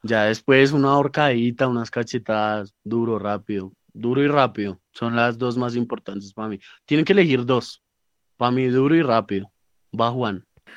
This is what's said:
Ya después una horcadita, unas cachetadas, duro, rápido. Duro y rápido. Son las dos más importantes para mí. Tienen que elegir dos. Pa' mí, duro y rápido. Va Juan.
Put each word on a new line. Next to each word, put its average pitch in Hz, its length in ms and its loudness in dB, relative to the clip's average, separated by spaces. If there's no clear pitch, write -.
Ya 110 220 0
después 131 480 4
una 139 240 2
horcadita, 135 720 0
unas 117 220 -4
cachetadas, 107 840 -4
duro, 113 340 -2
rápido. 101 540 -6
Duro 120 300 -2
y 143 60 2
rápido. 117 520 0
Son 117 240 -4
las 117 220 0
dos 123 200 -4
más 120 180 -2
importantes 101 560 -8
para 110 160 -10
mí. 101 100 -8
Tienen 151 180 2
que 190 100 2
elegir 147 300 4
dos. 123 380 -2
Pa' 123 160 0
mí, 127 140 0
duro 131 280 2
y 165 80 4
rápido. 104 480 -2
Va 117 140 2
Juan. 113 320 -6